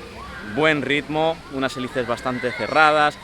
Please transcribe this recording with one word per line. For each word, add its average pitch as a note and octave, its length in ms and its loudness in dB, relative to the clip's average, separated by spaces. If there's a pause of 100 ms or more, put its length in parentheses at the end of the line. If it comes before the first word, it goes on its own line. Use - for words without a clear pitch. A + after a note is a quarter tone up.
(540)
Buen D3+ 280 4
ritmo, D3 540 0 (180)
unas C3 220 -2
hélices B2+ 300 -4
bastante B2 460 -2
cerradas, D3 720 4